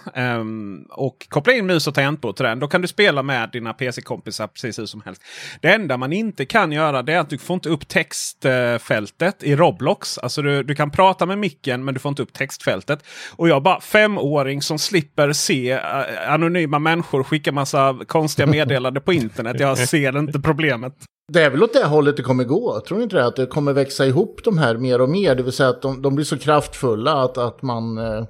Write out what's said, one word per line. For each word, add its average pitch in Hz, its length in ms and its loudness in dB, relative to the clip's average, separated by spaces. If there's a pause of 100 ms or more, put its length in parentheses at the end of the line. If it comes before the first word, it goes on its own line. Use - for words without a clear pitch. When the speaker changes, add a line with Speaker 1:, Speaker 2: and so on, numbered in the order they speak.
(160)
Speaker 1:
Ehm, 110 760 -6
och - 400 -8
koppla 151 240 2
in 220 120 0
mus 170 220 0
och 143 60 -2
tangentbord 139 420 -2
till 131 100 -2
den. 117 140 -2
Då 147 80 -2
kan 180 140 0
du 175 60 -2
spela 156 360 2
med 127 300 -2
dina 113 200 -8
P 127 180 -4
C-kompisar 107 560 -8
precis - 320 -10
hur 110 60 -8
som 107 200 -14
helst. 92 160 -16 (400)
Det 180 120 4
enda 160 240 0
man 131 160 -4
inte 202 320 -4
kan 190 260 2
göra, 147 300 0
det 151 120 -2
är 175 60 2
att 147 100 -2
du 147 80 -6
får - 160 -6
inte 175 160 -4
upp 156 180 -2
textfältet 127 1600 -2
i 147 120 2
Roblox. 151 640 0
Alltså - 240 -6
du, 143 220 0
du 143 120 -4
kan 147 160 0
prata 185 340 4
med 196 120 -2
micken, 135 480 -4
men 135 80 -2
du 131 60 -6
får 147 100 -4
inte 139 120 -4
upp - 120 -8
textfältet. 139 680 -4 (320)
Och 165 180 2
jag 139 140 4
bara, 175 180 2
femåring 143 800 2
som 151 180 -4
slipper 151 540 0
se, 131 380 0
eh, 131 80 0 (540)
anonyma 160 460 2
människor 160 440 0
skicka 151 280 -2
massa 135 460 0 (100)
konstiga 156 400 0
meddelanden 139 560 0
på 190 100 2
internet. 123 460 -2
Jag 135 180 2
ser 135 420 0
inte 147 200 -2
problemet. 139 540 0 (400)
Speaker 2:
Det 170 80 6
är 147 80 6
väl 139 140 2
åt 233 100 4
det 240 120 4
hållet 147 320 4
det 135 60 -4
kommer 127 200 2
gå. 135 440 0
Tror 180 100 -4
ni 240 60 0
inte 190 120 -2
det? 127 100 4
Att 117 100 0
det 131 100 0
kommer 143 280 0
växa 135 320 0
ihop 135 380 0
de 208 140 2
här 117 200 2
mer 127 240 2
och 131 80 4
mer. 170 260 2
Det 127 80 0
vill 123 100 -4
säga 135 160 2
att 123 120 -2
de, 135 200 -4
de 139 140 0
blir 147 100 0
så 143 120 -2
kraftfulla 135 840 0
att, 127 140 -2
att 120 240 -2
man, 113 360 -4
eh, 110 320 -6